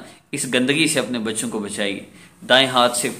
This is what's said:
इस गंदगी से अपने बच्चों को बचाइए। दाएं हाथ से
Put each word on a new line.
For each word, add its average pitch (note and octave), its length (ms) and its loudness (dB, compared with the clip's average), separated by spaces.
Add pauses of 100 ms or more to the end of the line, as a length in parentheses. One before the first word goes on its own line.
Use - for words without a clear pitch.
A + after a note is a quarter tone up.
(340)
इस C#3 160 -4
गंदगी C3 380 2
से C3+ 120 0
अपने A#2+ 220 -4
बच्चों A2 280 -4
को A2 100 -6
बचाइए। G2+ 480 -6 (360)
दाएं C3 240 6
हाथ B2 280 4
से - 140 -2 (100)